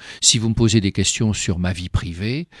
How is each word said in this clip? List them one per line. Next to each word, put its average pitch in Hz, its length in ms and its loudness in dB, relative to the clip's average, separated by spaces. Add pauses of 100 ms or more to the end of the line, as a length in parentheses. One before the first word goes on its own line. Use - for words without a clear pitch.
(200)
Si - 180 4
vous 113 120 0
me 110 40 2
posez 113 260 4
des 95 120 0
questions 104 400 0
sur 90 260 -2
ma 90 140 0
vie 92 160 -8
privée, 104 580 -4 (140)